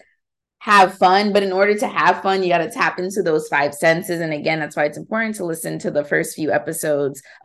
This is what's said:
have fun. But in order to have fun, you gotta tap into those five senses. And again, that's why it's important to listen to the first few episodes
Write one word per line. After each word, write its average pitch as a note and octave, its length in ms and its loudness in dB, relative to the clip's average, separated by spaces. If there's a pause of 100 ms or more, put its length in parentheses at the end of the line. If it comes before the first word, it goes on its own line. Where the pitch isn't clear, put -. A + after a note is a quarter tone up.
(600)
have G3 380 4
fun. G3 340 4
But G3 120 4
in F#3+ 80 -2
order G3+ 260 2
to G#3 80 -2
have F3 360 2
fun, F#3+ 200 0
you F3+ 60 0
gotta E3 220 2
tap E3 280 -2
into F#3+ 240 -2
those D#3 260 0
five D3 260 0
senses. E3+ 460 0
And D#3+ 120 -4
again, D#3 260 -2
that's D3+ 180 -8
why D#3 100 0
it's D3+ 120 -6
important A3 380 -6
to F#3+ 80 -8
listen E3 360 -8
to F3 100 -6
the G3 140 -2
first D#3+ 300 -2
few D#3 180 -4
episodes D3 720 -2 (220)